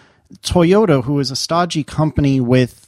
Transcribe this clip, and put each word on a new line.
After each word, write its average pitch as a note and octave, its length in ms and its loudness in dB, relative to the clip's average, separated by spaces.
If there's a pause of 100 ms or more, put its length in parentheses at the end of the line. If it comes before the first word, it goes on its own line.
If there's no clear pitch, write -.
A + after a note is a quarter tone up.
(420)
Toyota, F3 600 2
who C#3+ 160 -2
is C3 140 -4
a B2+ 40 -10
stodgy E3 460 -4
company C#3 580 -2
with, B2 480 0